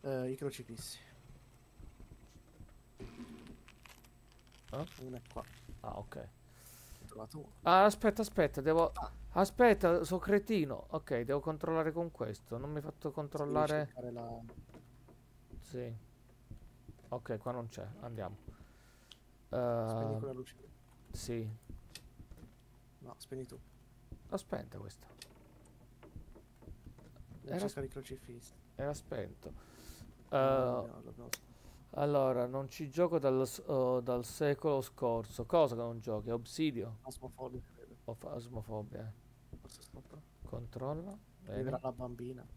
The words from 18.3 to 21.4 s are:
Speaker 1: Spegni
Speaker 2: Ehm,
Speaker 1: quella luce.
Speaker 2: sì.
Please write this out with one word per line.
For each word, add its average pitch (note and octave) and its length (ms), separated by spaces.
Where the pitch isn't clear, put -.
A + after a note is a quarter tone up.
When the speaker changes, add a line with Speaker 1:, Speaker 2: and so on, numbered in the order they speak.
Speaker 1:
Spegni A2+ 640
Speaker 2:
Ehm, A2 60
Speaker 1:
quella C3 160
luce. B2+ 200
Speaker 2:
sì. A2+ 380